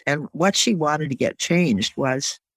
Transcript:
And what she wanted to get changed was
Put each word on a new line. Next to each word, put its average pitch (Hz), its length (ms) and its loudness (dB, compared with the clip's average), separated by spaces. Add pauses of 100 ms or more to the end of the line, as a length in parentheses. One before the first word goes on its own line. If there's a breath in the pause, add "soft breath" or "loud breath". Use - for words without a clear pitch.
And 143 260 -2
what 185 240 2
she 226 200 2
wanted 151 340 0
to 131 60 -4
get - 240 -2
changed 143 580 0
was 135 420 -2 (180)